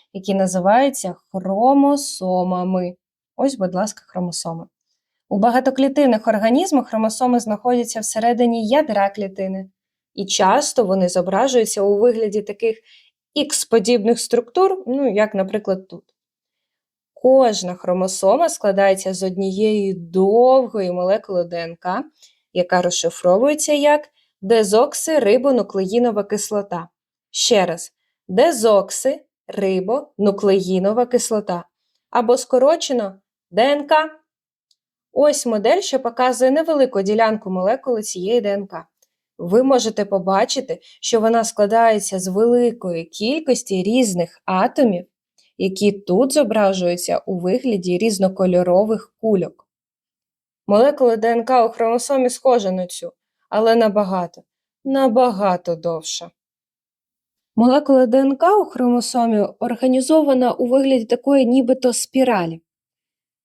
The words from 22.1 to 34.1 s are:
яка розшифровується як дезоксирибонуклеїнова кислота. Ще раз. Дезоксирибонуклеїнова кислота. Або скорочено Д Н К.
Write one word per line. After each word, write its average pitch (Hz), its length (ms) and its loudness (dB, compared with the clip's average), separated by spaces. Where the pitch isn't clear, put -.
яка 180 300 0
розшифровується 190 920 0
як 294 360 2
дезоксирибонуклеїнова 226 1800 0
кислота. 202 640 -6
Ще 196 360 2
раз. 170 260 -8
Дезоксирибонуклеїнова 202 2750 0
кислота. 208 580 -4
Або 233 260 2
скорочено 254 800 0
Д 185 120 0
Н 285 240 0
К. 311 240 2